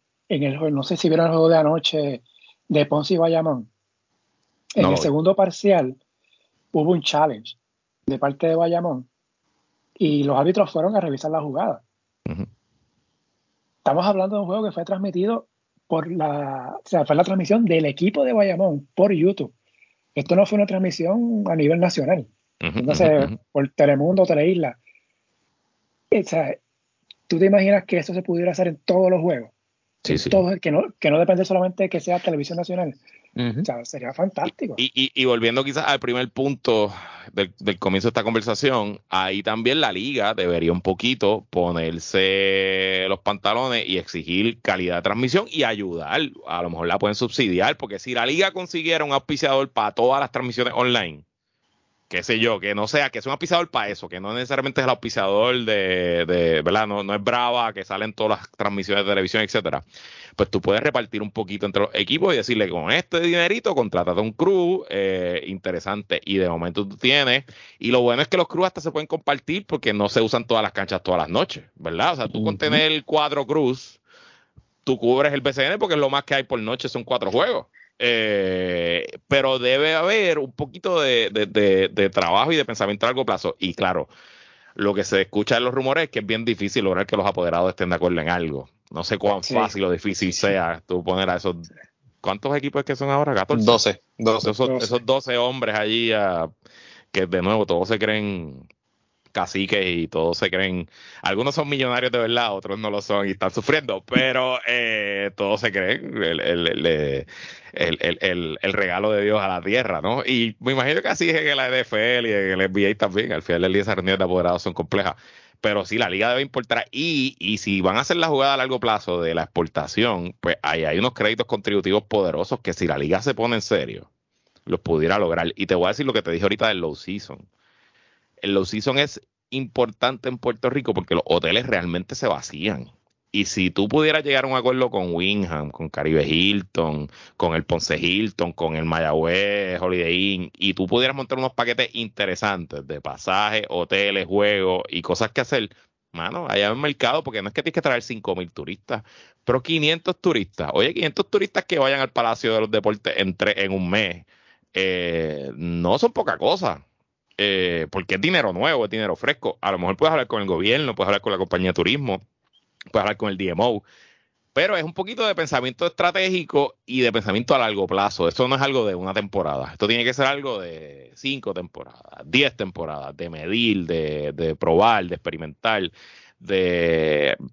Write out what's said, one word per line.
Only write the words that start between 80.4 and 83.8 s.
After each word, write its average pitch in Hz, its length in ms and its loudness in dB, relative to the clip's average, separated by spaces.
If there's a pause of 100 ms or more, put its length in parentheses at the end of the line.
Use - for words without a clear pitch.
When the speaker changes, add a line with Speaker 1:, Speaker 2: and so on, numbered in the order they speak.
Speaker 2:
poquito 170 480 -4
de, 120 300 2
de, 107 160 0
de, 95 420 4
de 98 220 2
trabajo 98 420 2
y 165 40 2
de 139 100 2
pensamiento 104 400 -2
a - 20 2
largo 127 160 -2
plazo. 95 340 -2
Y 92 140 -4
claro, 90 340 -2 (680)